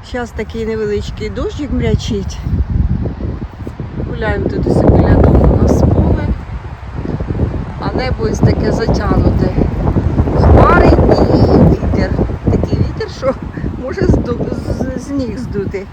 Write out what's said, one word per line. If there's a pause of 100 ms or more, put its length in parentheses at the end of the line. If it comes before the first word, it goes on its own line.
Щас
такий
невеличкий
дощик
мрячить. (1700)
Гуляємо
тут
усе
біля
дому,
у
нас
поле. (1500)
А
небо
ось
таке
затягнуте. (880)
Хмари
і
вітер. (420)
Такий
вітер,
що (500)
може
зду-, (320)
з,
з
ніг
здути.